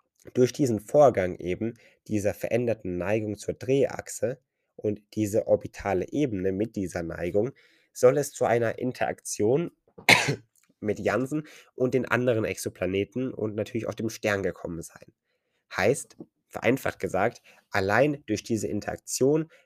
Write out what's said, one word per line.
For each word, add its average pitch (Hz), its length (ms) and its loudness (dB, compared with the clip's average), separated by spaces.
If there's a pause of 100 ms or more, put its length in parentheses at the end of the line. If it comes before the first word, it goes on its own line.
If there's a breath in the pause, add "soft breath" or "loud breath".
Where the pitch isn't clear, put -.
(340)
Durch 127 180 4
diesen 120 280 0
Vorgang 104 560 4
eben 92 380 -4 (320 soft breath)
dieser 101 280 0
veränderten 110 640 -2
Neigung 104 400 -2
zur - 160 -6
Drehachse - 840 -2 (380)
und 104 240 -2 (140)
diese 107 320 0
orbitale 98 640 0
Ebene 104 420 0
mit 104 240 -2
dieser 90 260 -4
Neigung 87 500 -2 (460 soft breath)
soll 131 200 6
es 143 140 -2
zu - 120 -2
einer 113 340 2
Interaktion 123 920 -2 (260)
<coughs> - 840 0
mit 104 200 -2
Jansen 131 460 -2 (280 loud breath)
und - 200 0
den 127 120 2
anderen 110 380 2
Exoplaneten 98 880 -4
und 107 240 -4
natürlich 107 320 -4
auch 107 60 -4
dem 113 160 -4
Stern 101 320 -2
gekommen 85 400 -6
sein. - 300 -20 (640)
Heißt, 107 400 0 (320)
vereinfacht - 520 -2
gesagt, 95 420 -2 (280 soft breath)
allein 117 560 2
durch 107 160 -2
diese 107 260 -2
Interaktion 135 800 0 (160 soft breath)